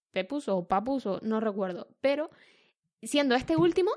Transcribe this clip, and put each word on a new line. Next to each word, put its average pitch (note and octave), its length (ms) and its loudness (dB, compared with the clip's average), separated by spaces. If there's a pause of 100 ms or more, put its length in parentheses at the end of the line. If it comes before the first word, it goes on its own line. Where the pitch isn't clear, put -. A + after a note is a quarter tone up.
(120)
Pepus F#3+ 360 -6
o F#3 200 -2
Papus, A#3+ 380 -2
o G3 180 -2
no A3 180 -2
recuerdo, F#3+ 480 -4 (100)
pero C#4+ 300 0 (720)
siendo C4+ 340 2
este C#4+ 220 0
último F4+ 400 4